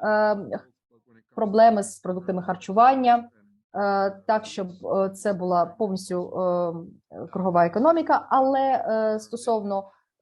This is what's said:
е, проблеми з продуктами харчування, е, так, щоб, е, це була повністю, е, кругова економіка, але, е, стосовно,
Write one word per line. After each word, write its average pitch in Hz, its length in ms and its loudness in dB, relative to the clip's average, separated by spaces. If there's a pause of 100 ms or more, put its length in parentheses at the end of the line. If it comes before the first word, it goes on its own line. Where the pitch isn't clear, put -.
е, 214 340 2 (960)
проблеми 220 480 4
з - 160 -14
продуктами 185 440 -6
харчування, 240 880 2 (440)
е, 196 380 0 (160)
так, 220 180 0
щоб, 190 220 -8
е, 190 420 -2
це 196 240 -4
була 180 320 0
повністю, 185 760 -6 (760)
е, 113 140 -12
кругова 175 380 2
економіка, 302 640 2
але, 269 300 2
е, 220 600 0
стосовно, 208 720 -4 (300)